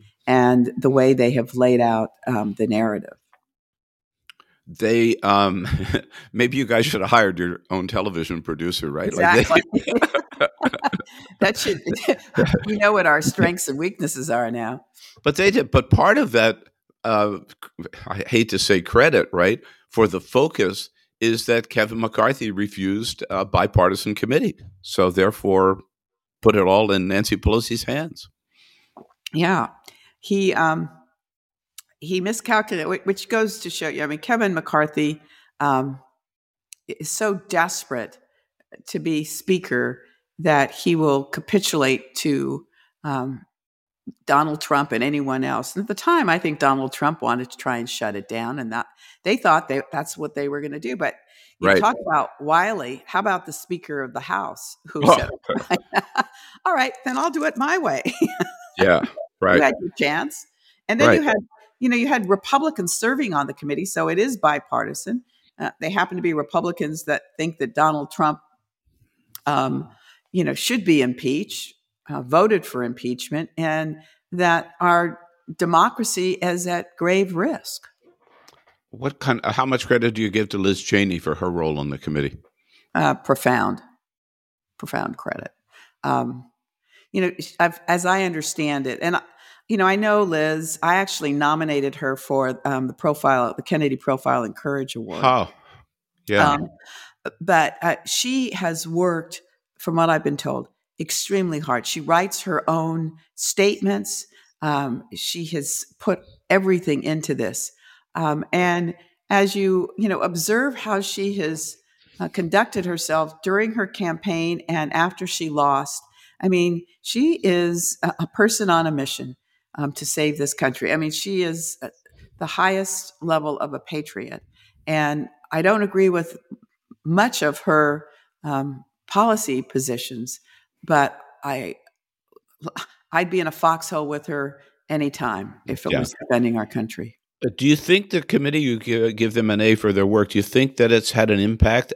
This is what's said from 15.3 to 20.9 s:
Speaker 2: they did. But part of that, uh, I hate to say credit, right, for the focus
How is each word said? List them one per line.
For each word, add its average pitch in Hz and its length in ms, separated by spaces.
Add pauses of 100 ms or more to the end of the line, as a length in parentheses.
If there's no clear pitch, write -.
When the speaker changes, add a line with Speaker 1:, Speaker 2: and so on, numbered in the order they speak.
Speaker 2:
they 196 160
did. 214 220
But 131 180
part 190 260
of 254 160
that, 113 260 (440)
uh, 104 360 (680)
I 98 220
hate 117 220
to 95 100
say 95 200
credit, 127 520
right, 92 280 (300)
for 110 160
the 92 140
focus 117 680 (300)